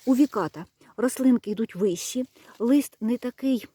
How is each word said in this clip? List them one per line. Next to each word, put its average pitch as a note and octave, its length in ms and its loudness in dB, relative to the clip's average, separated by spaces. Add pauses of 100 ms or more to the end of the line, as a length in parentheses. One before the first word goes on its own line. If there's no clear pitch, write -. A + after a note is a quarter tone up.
У C4 120 4
Віката F#3+ 500 0 (340)
рослинки B3+ 500 2
йдуть G#3+ 240 -4
вищі, G3 500 -2 (340)
лист C4 420 2
не A3+ 180 -2
такий B3 560 -4